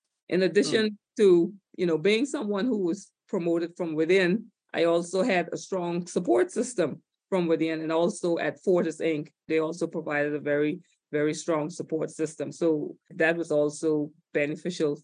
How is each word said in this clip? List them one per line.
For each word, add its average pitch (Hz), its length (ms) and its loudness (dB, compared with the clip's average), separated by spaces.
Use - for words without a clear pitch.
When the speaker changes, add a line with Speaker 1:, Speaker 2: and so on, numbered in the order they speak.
Speaker 1:
In 185 140 2
addition 202 460 2
Speaker 2:
Mm. 208 80 -14
Speaker 1:
to, 180 360 6
you 185 80 -2
know, 165 120 2
being 208 280 2
someone 214 400 -2
who 254 120 0
was 175 340 -2
promoted 170 480 -2
from 165 200 -4
within, 180 500 2
I 165 120 2
also 170 380 2
had 180 280 0
a - 60 -6
strong 175 500 -4
support 349 440 2
system 160 500 -2
from 180 180 0
within. 160 340 0
And 160 100 -4
also 170 460 0
at 151 260 -4
Fortis, 175 360 2
Inc, 156 300 -2
they 160 120 2
also 165 280 -4
provided 151 480 -2
a 147 40 -4
very, 147 400 0
very 151 220 0
strong 151 360 -2
support 156 420 -6
system. 151 400 -6
So 151 440 0
that 165 220 2
was 165 140 -6
also 151 600 0
beneficial 151 720 -2